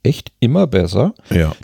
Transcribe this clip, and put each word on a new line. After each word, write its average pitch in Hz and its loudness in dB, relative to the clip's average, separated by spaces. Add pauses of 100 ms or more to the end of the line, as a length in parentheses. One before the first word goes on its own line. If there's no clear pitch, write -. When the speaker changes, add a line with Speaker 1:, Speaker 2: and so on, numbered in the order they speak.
Speaker 1:
echt - -4
immer 160 2
besser. 101 0 (160)
Speaker 2:
Ja. 80 2 (120)